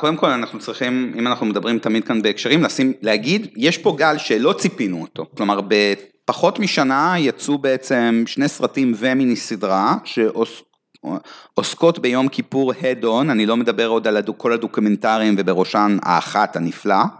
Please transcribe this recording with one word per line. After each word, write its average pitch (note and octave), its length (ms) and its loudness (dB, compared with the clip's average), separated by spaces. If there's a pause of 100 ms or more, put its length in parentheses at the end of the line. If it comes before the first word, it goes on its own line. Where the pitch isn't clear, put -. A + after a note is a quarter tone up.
קודם D#3 160 0
כל D#3 140 2
אנחנו A#2 280 -2
צריכים, B2 600 -4
אם A#2 80 0
אנחנו B2 200 -2
מדברים A2 320 -2
תמיד A2 260 0
כאן A2+ 180 -2
בהקשרים, B2 400 2
לשים, C3 300 0 (100)
להגיד, A2 440 0 (100)
יש D3 220 0
פה G3 200 2
גל D3+ 200 2
שלא B2+ 340 2
ציפינו F#2 500 -2
אותו. - 240 -12 (100)
כלומר, G2+ 320 0
בפחות G#2 920 0
משנה D#3 600 0
יצאו C#3+ 400 0
בעצם B2 680 0
שני C#3 220 -2
סרטים B2+ 480 0
ומיני B2+ 400 0
סדרה, G2+ 680 0
שעוס-, - 580 -2 (920)
עוסקות - 440 0
ביום B2+ 300 0
כיפור C3 440 -2
head B2+ 320 -2
on, A#2+ 260 2
אני A2 160 2
לא A2+ 100 2
מדבר A#2 300 0
עוד A2+ 220 0
על G#2 80 2
הדו-, G#2 220 -4
כל A#2+ 140 0
הדוקומנטרים, A2 840 0
ובראשן F#2+ 640 2
האחת F2 540 0
הנפלא, F#2+ 460 0 (180)